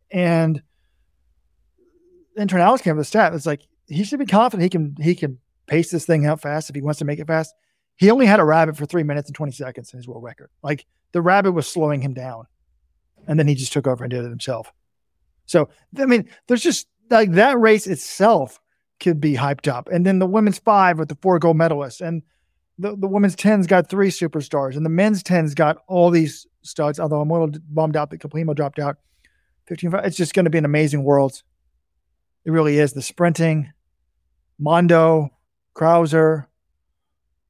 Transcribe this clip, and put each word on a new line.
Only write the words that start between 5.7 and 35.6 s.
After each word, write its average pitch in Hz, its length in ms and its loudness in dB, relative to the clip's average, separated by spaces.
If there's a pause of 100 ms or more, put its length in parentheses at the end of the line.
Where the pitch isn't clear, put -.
this 165 120 -4
thing 151 220 2
out 151 140 -2
fast 151 280 -8
if 143 60 -16
he 143 80 -10
wants 147 160 -4
to 160 60 -6
make 147 160 -6
it 160 80 -12
fast. 160 260 -4 (400)
He 190 160 6
only 254 160 4
had 202 140 6
a 170 40 4
rabbit 156 320 2
for 147 100 -8
three 170 180 -2
minutes 147 240 -6
and 143 80 -18
twenty 143 160 -8
seconds 127 400 -16
in 127 60 -20
his 123 100 -20
world 120 160 -16
record. 120 260 -20 (140)
Like, 143 200 -8 (280)
the 175 100 -2
rabbit 190 300 2
was 160 160 -4
slowing 147 320 -2
him 135 120 -6
down. 123 340 -16 (800)
And 156 100 0
then 147 80 2
he 147 80 2
just 127 180 -8
took 139 140 -2
over 123 160 -2
and 123 80 -10
did 123 140 -8
it 120 60 -12
himself. 117 420 -10 (760)
So, 156 220 0 (280)
I 269 100 -2
mean, 240 220 2 (200)
there's 240 140 0
just, - 260 -2 (200)
like, 220 240 4
that 240 260 4
race 220 280 4
itself 185 760 0 (380)
could 165 220 0
be 147 140 0
hyped 139 360 -2
up. 123 220 -8
And 175 120 0
then 190 140 2
the 185 80 0
women's 208 320 0
five 190 400 2
with 156 100 -4
the 147 140 -10
four 180 160 2
gold 165 180 2
medalists. 147 440 -2
And 165 220 -8 (540)
the, 202 200 -8
the 196 100 -4
women's 196 300 0
ten's 202 320 2
got 180 200 4
three 196 220 0
superstars. 143 640 -6
And 156 80 -4
the 160 60 -2
men's 190 320 0
ten's 160 320 -2
got 156 320 2
all 175 240 4
these 160 380 0 (140)
studs, 151 360 -6
although 151 220 -2
I'm 151 100 -4
a - 20 0
little 160 360 -2
bummed 156 280 -2
out 147 140 -4
that 160 100 -16
Kiplimo 151 360 -6
dropped 147 240 -6
out. 143 160 -6 (680)
Fifteen 170 260 -6
five, 196 120 -4
it's 185 120 -4
just 170 180 -4
gonna 175 160 2
be 165 80 0
an 151 60 0
amazing 147 400 0
world. 139 380 0 (1000)
It 160 60 -6
really 151 280 2
is. 147 140 2
The 135 100 -8
sprinting, 165 720 -2 (840)
Mondo, 160 720 4 (440)